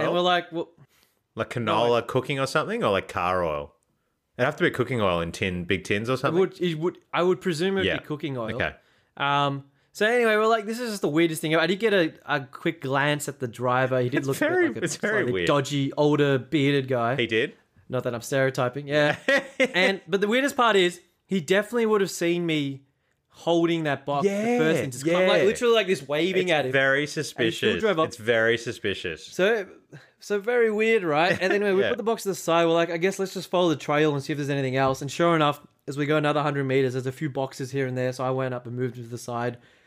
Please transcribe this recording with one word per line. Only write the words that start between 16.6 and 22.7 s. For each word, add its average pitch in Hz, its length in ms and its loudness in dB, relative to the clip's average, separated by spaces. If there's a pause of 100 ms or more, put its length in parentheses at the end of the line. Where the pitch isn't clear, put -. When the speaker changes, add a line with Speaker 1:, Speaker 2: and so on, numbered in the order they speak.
Speaker 1:
guy. 123 300 0
Speaker 2:
He 123 100 0
did? 117 260 0 (360)
Speaker 1:
Not 123 140 -4
that 120 120 -4
I'm 113 60 -8
stereotyping. 135 680 -2
Yeah. 147 340 2
Speaker 2:
<laughs> - 60 -16 (480)
Speaker 1:
And, 190 320 2
but 185 140 0
the 202 60 0
weirdest 254 300 2
part 226 180 4
is, 175 260 2 (260)
he 190 120 0
definitely 208 460 0
would 214 160 4
have 175 80 -2
seen 175 380 -2
me 143 340 -2 (500)